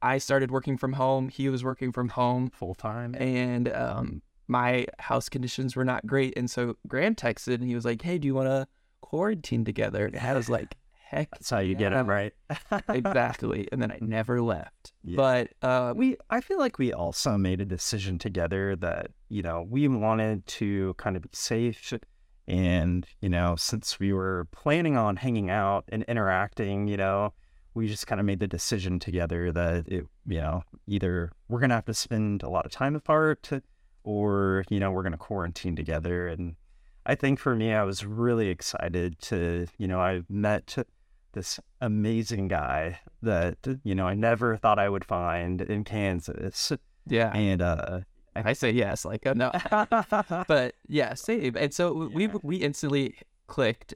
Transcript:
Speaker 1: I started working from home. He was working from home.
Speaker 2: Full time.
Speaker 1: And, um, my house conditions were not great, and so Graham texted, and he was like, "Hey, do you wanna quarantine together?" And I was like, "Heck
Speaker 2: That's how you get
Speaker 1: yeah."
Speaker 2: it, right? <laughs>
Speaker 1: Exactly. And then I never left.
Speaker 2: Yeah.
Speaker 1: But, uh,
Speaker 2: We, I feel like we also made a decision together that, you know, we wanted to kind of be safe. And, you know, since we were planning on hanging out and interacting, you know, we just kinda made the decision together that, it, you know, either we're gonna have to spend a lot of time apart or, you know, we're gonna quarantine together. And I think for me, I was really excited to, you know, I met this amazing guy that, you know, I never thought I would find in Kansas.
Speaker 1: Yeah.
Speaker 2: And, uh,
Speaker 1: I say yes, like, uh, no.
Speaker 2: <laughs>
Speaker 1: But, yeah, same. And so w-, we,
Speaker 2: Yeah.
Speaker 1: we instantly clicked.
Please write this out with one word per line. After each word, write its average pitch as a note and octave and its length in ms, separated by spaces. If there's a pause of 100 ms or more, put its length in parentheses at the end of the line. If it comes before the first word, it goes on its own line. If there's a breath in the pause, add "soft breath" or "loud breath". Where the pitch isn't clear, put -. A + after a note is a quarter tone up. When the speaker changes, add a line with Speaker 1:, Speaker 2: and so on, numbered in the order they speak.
Speaker 1:
I C3 160
started C3+ 320
working C3+ 260
from C3 180
home. C3 340
He C3+ 200
was B2+ 140
working B2+ 300
from B2 160
home. B2 420
Speaker 2:
Full F#2 240
time. A#2+ 400
Speaker 1:
And, B2 540
um, B2 540 (260)
my B2 380 (140)
house - 280
conditions B2+ 460
were B2+ 100
not B2+ 220
great, C3+ 300
and B2 120
so A#2+ 280 (100)
Graham F#3 300
texted, B2 380
and A#2+ 100
he B2 100
was A#2 100
like, A#2 160
"Hey, F3 160
do D3 120
you C3+ 80
wanna C3+ 320 (320)
quarantine D#3+ 640
together?" G#2 420
And - 120
I B2 160
was A#2 140
like, - 280 (160)
"Heck - 400
Speaker 2:
That's - 180
how A#2+ 80
you F#2+ 160
get G2 160
Speaker 1:
yeah." G2 120
Speaker 2:
it, - 20
right? G2+ 280 (160)
<laughs> - 400
Speaker 1:
Exactly. A#2+ 840
And B2+ 100
then A2 80
I - 100
never A2+ 400
left. G#2+ 520 (100)
Speaker 2:
Yeah. F2 140
Speaker 1:
But, B2+ 360 (100)
uh, B2+ 340
Speaker 2:
We, B3+ 200 (140)
I A#3 100
feel F#4+ 200
like B3+ 180
we B2 140
also F2 440
made F#2 240
a G2+ 40
decision F#2+ 560
together F#2+ 560
that, E2+ 340 (180)
you G#2 140
know, E2+ 260
we C#3 200
wanted A2 580
to G2 480
kind F#2+ 220
of E2+ 60
be - 100
safe. A#2 600 (540)
And, F2+ 580 (160)
you G2+ 80
know, F2 280
since - 420
we G2 140
were F#2+ 400
planning D#3 440
on G#2+ 200
hanging A2 340
out G2 380
and A2 160
interacting, G2+ 840
you G2+ 100
know, G2 380 (400)
we A2+ 140
just G#2 180
kinda G2+ 160
made G2+ 160
the G2+ 80
decision F#2 540
together F2 500
that, E2+ 380
it, F2 180 (180)
you E2 160
know, D#2 220 (240)
either F2+ 460 (160)
we're A#2+ 100
gonna B2+ 160
have A2 120
to A2 80
spend G#2+ 500
a - 40
lot F2+ 160
of - 60
time C#3 240
apart D#3 560 (540)
or, G2 640
you G#2 80
know, G2 140
we're F#2 100
gonna F2+ 160
quarantine F2 560
together. D#2+ 540
And E2+ 260 (500)
I C#3 120
think C#3 240
for B2+ 160
me, A2 160
I G#2+ 100
was G2 240
really A2+ 420
excited F2 720
to, E2+ 440 (120)
you G2+ 100
know, F#2 120
I F2+ 280
met G#2 480 (600)
this - 240 (220)
amazing G#2+ 640
guy D#2 500 (240)
that, F2 360 (260)
you G2 100
know, F#2 140
I F#2+ 60
never A2+ 420
thought G#2+ 240
I G2+ 80
would G2 160
find F2 560
in G#2 240
Kansas. F#2+ 880 (340)
Speaker 1:
Yeah. A2+ 300
Speaker 2:
And, G2 260
uh, F2 380 (340)
Speaker 1:
I G#2+ 200
say C3 180
yes, A2 320
like, G2+ 220
uh, C3 80
no. B2 180
Speaker 2:
<laughs> G#3 960
Speaker 1:
But, C3 260 (140)
yeah, C3 260
same. C3+ 420
And C#3+ 160
so F3 180
w-, D#3 200
we, E3+ 160
Speaker 2:
Yeah. G3+ 160
Speaker 1:
we D#3 140
instantly C#3+ 600 (300)
clicked. - 500